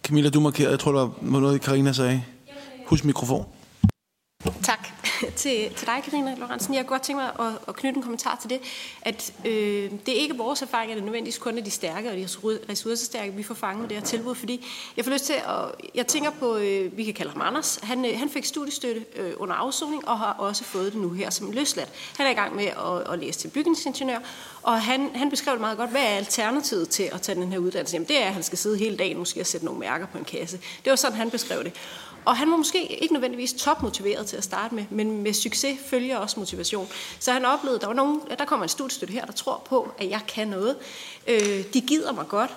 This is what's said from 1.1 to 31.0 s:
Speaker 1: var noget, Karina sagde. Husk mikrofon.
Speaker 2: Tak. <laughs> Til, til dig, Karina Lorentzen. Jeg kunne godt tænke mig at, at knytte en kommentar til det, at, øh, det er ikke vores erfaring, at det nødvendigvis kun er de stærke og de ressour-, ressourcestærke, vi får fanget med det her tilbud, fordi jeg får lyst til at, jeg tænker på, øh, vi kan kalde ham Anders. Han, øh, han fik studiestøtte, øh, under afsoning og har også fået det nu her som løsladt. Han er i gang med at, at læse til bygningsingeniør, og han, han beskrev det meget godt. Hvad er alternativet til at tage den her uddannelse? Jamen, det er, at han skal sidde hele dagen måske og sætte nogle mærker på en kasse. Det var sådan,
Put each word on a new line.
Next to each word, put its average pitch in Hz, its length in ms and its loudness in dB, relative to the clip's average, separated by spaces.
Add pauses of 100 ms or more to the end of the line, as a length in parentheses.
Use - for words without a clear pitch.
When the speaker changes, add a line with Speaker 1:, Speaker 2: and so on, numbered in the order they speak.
Speaker 1:
var 135 180 4
noget, 139 220 6
Karina 135 320 4
sagde. 127 300 4 (640)
Husk - 200 4
mikrofon. 135 400 2 (1160)
Speaker 2:
Tak. - 240 0 (360)
<laughs> - 120 -4
Til, 226 400 2
til - 120 -4
dig, 247 180 0
Karina 269 300 0
Lorentzen. 247 380 -4
Jeg 262 120 2
kunne 262 40 -12
godt 262 120 2
tænke 277 200 -2
mig 233 260 -2
at, 220 60 -2 (140)
at - 80 -8
knytte 269 220 0
en 262 60 0
kommentar - 380 -2
til 220 80 -10
det, 254 100 0 (420)
at, - 320 -4 (120)
øh, 208 460 2 (140)
det 254 120 2
er 277 40 4
ikke 302 160 0
vores 254 240 -2
erfaring, 226 300 -2
at 220 40 -4
det 202 80 -2
nødvendigvis 226 340 -4
kun 233 200 -4
er 226 60 -4
de 202 80 -6
stærke 196 400 -4
og 185 60 -4
de 190 60 -4
ressour-, 214 460 -4
ressourcestærke, 226 640 -4
vi 202 100 -6
får 233 100 -8
fanget 214 280 -4
med 233 80 -6
det 208 80 -4
her 208 60 -6
tilbud, 240 320 -2
fordi 247 300 -6 (320)
jeg 233 80 0
får 254 60 0
lyst 277 140 2
til 311 80 0
at, - 640 -2
jeg 240 120 2
tænker 294 320 2
på, 233 180 2
øh, 196 400 0
vi 226 60 -2
kan 214 100 -2
kalde 147 180 -4
ham 147 100 -6
Anders. 247 420 0
Han, 254 220 0
øh, 226 140 0
han 294 100 0
fik - 160 -4
studiestøtte, 254 600 -4 (100)
øh, 185 220 -4
under 180 180 -2
afsoning 285 520 -2
og 226 100 2
har 208 160 0
også 202 300 -2
fået 196 300 -2
det 220 80 -2
nu 175 80 0
her 190 200 -4
som 208 220 -4
løsladt. 226 380 -2 (280)
Han 277 80 2
er 262 60 6
i - 20 2
gang 214 220 0
med 202 100 0
at, - 480 -2
at 170 60 -4
læse 160 200 -6
til - 80 -6
bygningsingeniør, 269 720 0 (420)
og 226 200 4
han, 262 340 2
han 277 140 2
beskrev 269 240 2
det 226 80 0
meget 214 160 0
godt. 233 120 -2
Hvad 269 140 4
er 208 140 4
alternativet 214 720 2
til 190 240 2
at 180 80 -4
tage 180 200 0
den 180 100 0
her 190 60 0
uddannelse? 175 380 0
Jamen, 165 120 -2
det 285 140 4
er, 196 60 4
at 196 60 0
han 170 100 -4
skal 185 140 -2
sidde 208 200 2
hele 190 200 0
dagen 175 200 0
måske 175 220 -4
og 180 80 -2
sætte - 180 -2
nogle - 140 -4
mærker 135 260 -2
på - 120 -12
en 156 80 -8
kasse. 175 340 -6 (240)
Det 262 60 2
var 269 60 8
sådan, 247 220 2